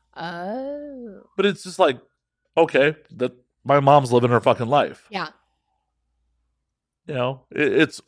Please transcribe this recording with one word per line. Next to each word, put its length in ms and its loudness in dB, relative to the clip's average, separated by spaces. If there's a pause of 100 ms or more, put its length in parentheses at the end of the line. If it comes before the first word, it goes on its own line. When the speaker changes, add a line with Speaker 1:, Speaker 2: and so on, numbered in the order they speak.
(160)
Speaker 1:
Oh. 1080 -12 (140)
Speaker 2:
But 120 0
it's 160 -4
just 160 -14
like, 200 2 (560)
okay, 400 2 (200)
that 160 -4 (320)
my 160 2
mom's 320 4
living 180 4
her 100 2
fucking 280 0
life. 420 -2
Speaker 1:
Yeah. 200 -8 (1800)
Speaker 2:
You 80 -8
know, 340 -4
it, 240 -2
it's 340 0